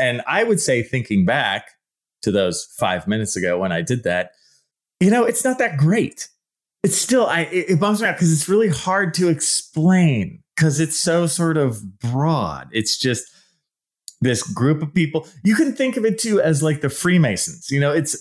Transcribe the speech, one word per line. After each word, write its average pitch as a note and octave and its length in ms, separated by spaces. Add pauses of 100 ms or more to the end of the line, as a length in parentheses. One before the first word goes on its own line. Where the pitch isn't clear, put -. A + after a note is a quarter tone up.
and B2 260
I F3 160
would A3+ 160
say, B2+ 240
thinking G#2+ 440
back A2 420 (540)
to G#2 100
those F#2 320 (140)
five F#2 280
minutes G#2 300
ago F2+ 220
when F#2 140
I E2+ 100
did A#2+ 220
that, F2+ 280 (680)
you F#3 100
know, A#3 140
it's A#3 200
not B3+ 140
that G#3 180
great. E3 520 (560)
It's - 140
still, A#3+ 280
I, E3 160
it, E3+ 280
it E3 100
bums G#3 220
me G#3+ 60
out F3 100
'cause E3 140
it's D3 160
really G#3 200
hard F#3 460
to F3+ 140
explain D#3+ 1120 (140)
'cause D#3 240
it's D#3+ 160
so E3+ 320
sort E3 280
of G#2+ 440
broad. A#2+ 720
It's - 260
just B2 260 (960)
this A#2+ 220
group C#3 400
of D3+ 100
people. D#3 360 (160)
You G#3+ 100
can C#4 220
think C4 200
of A3 80
it A3 140
too G#3 220
as, D#3 200
like, D#3 200
the C#3 100
Freemasons. D#3+ 800
You C#3 80
know, C#3+ 140
it's, D#3+ 280